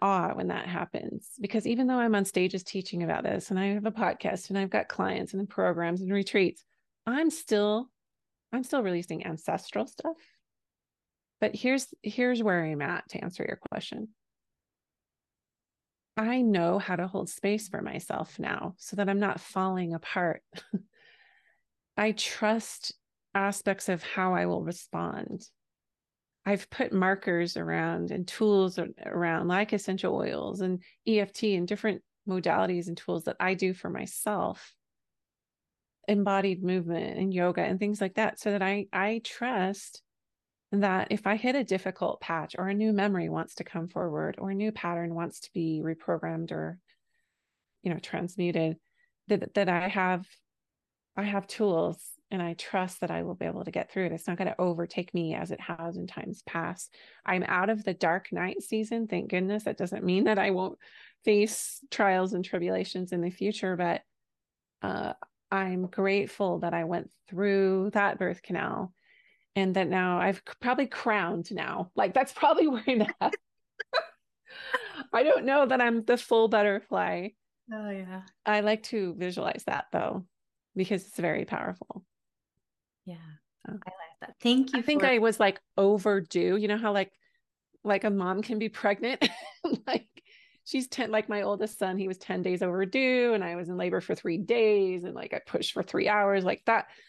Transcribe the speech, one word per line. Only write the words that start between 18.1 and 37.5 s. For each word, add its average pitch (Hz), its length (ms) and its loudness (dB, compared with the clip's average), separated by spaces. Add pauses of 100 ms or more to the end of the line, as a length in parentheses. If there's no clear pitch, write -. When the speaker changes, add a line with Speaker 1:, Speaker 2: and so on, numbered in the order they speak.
Speaker 1:
now - 380 -4
so - 180 -14
that 196 140 0
I'm 196 100 2
not 202 220 0
falling 185 520 -2
apart. 170 480 -2 (320)
<laughs> - 1200 -14
I 214 160 2
trust - 800 -2 (400)
aspects 196 560 0
of 175 140 0
how 185 320 0
I 175 100 2
will 180 180 0
respond. 170 800 -8 (1040)
I've 196 240 -2
put - 220 -4
markers 185 640 2
around 170 560 -2
and 180 160 -4
tools 196 500 4
a-, 180 100 -2 (180)
around, 170 420 0
like 196 260 0
essential 190 420 -2
oils - 460 -4
and 185 200 -2 (260)
E 220 120 4
F 202 140 0
T 208 220 0
and 175 120 0
different 208 340 -2 (260)
modalities 180 600 2
and 170 100 -8
tools 170 280 -4
that - 140 -4
I 185 140 2
do 185 200 0
for 180 160 -10
myself, - 840 -4 (1300)
embodied 196 560 4
movement 170 540 0
and 190 160 0
yoga 175 280 2